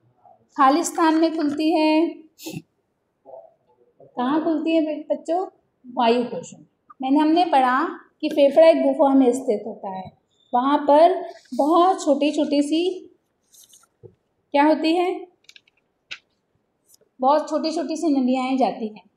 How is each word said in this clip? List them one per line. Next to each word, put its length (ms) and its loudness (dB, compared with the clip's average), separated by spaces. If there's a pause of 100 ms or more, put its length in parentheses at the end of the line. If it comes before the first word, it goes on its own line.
(560)
खालिस्तान 580 2
में 220 0
खुलती 340 -2
हैं। 520 0 (1800)
कहाँ 420 -4
खुलती 320 -2
है 40 2
बे-, 320 -6
बच्चों? 360 -4 (380)
वायु 380 0
कोशों 340 -14
में। 80 -20 (360)
मैंने, 160 0
हमने 260 2
पढ़ा 440 0 (320)
कि 80 -4
फेफड़ा 380 4
एक 160 4
गुफा 320 2
में 180 4
स्थित 340 -4
होता 220 -14
है, 300 -14 (360)
वहाँ 240 0
पर 460 4 (300)
बहुत 500 2
छोटी 260 0
छोटी 320 -2
सी 420 -4 (1500)
क्या 120 2
होती 320 0
है? 300 -4 (1900)
बहुत 280 0
छोटी 240 -4
छोटी 240 -6
सी 240 0
नलियाएँ 380 -2
जाती 300 -4
हैं। 140 -18 (140)